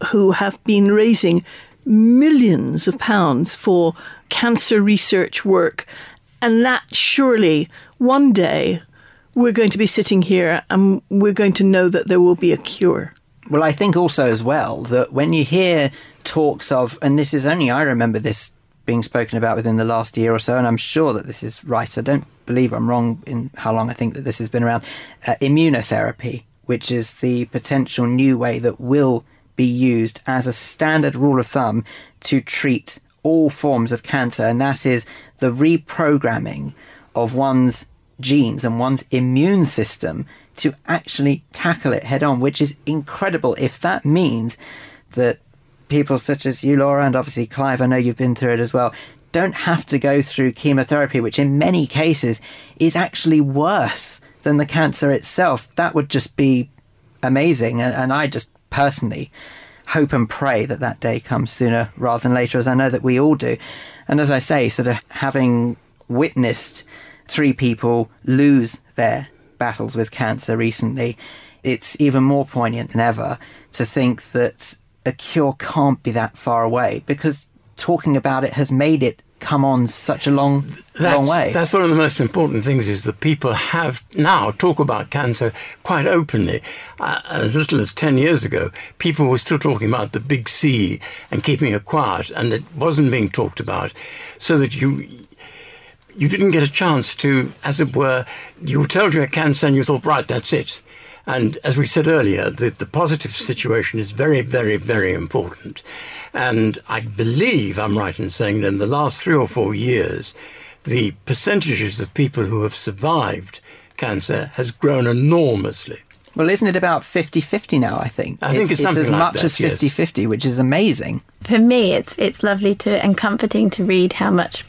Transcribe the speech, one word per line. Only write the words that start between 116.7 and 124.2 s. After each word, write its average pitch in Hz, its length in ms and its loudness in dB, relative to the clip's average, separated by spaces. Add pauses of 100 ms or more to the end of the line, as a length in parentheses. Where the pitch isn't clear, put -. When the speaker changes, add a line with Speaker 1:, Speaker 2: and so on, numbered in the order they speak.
Speaker 2:
about 175 280 0
fifty 160 380 -2
fifty - 360 -2
now, 123 200 0
I - 100 -4
think? - 340 -8
Speaker 3:
I 135 100 -2
think 185 180 2
Speaker 2:
It, - 20 0
Speaker 3:
it's 151 100 0
something 156 200 2
Speaker 2:
it's 120 80 0
as - 20 2
Speaker 3:
like - 80 2
Speaker 2:
much 170 140 2
Speaker 3:
that, - 100 -2
Speaker 2:
as 156 160 0
Speaker 3:
yes. 160 120 0
Speaker 2:
fifty - 180 0
fifty, 165 360 -2
which 120 200 0
is 123 120 -2
amazing. 143 640 0 (220)
Speaker 4:
For 226 160 2
me, 233 340 6
it's, - 240 -2
it's - 260 -2
lovely 202 340 2
to, 208 280 -2
and 196 140 2
comforting 214 520 0
to 185 140 -4
read 185 300 2
how 202 160 -2